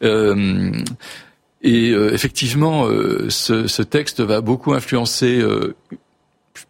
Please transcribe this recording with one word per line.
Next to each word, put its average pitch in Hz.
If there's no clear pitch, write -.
Euh, 101
et, 117
euh, 107
effectivement, 135
euh, -
ce, 113
ce 110
texte -
va 107
beaucoup 127
influencer, 123
euh, -
je -